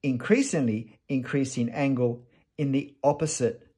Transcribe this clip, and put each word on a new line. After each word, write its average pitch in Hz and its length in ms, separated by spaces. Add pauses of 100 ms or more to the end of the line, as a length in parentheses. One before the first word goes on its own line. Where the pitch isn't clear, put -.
increasingly 131 960 (100)
increase 135 480
in 117 140
angle 123 560 (320)
in 139 140
the 139 300
opposite 147 640 (120)